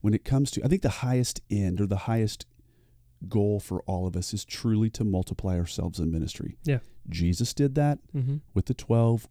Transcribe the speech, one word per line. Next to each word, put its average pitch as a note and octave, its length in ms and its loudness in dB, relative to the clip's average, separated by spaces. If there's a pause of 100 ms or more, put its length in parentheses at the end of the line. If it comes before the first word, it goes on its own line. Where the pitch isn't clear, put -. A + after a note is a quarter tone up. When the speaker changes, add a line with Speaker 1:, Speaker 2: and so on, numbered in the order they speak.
Speaker 1:
when G#2+ 140 2
it - 100 0
comes C3+ 280 2
to, - 120 -4
I C3+ 40 2
think F#3 140 2
the C#3 60 2
highest B2 520 0 (100)
end G2 300 0
or G#2 60 2
the G2 100 0
highest A2+ 500 -2 (840)
goal G#2 300 2
for - 240 -4
all F#2 240 -2
of F2 100 -4
us F2+ 160 -4
is G#2 120 -6
truly A2 460 0
to - 120 -6
multiply F#2+ 560 0
ourselves E2+ 400 -4
in E2 140 0
ministry. - 500 -4
Speaker 2:
Yeah. C#3 160 0 (300)
Speaker 1:
Jesus E2+ 440 0
did C#3 220 2
that D3 240 2 (160)
Speaker 2:
Mm-hmm. C#3 220 -2 (180)
Speaker 1:
with - 120 0
the B2+ 80 -2
twelve A#2 560 2